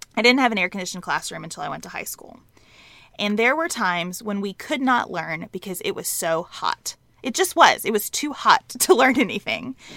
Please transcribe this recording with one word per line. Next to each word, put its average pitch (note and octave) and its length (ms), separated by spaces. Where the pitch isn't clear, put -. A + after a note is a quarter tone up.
I G#3+ 60
didn't B3 180
have B3 140
an G#3 40
air-conditioned F3+ 460
classroom D#3 400
until E3 180
I D#3 80
went C#3+ 140
to - 60
high - 160
school. - 340
And G#3 220
there B3 160
were D#4+ 120
times F3+ 540
when G#3 200
we G3 120
could C#4+ 280
not B3+ 300
learn D#3+ 400
because F#3 300
it G3 100
was - 160
so E3 360
hot. - 520
It B3+ 100
just F4+ 220
was. G3 300
It F#3+ 60
was G#3 180
too D4 240
hot - 360
<laughs> B3 100
to - 140
learn B3+ 260
anything. - 560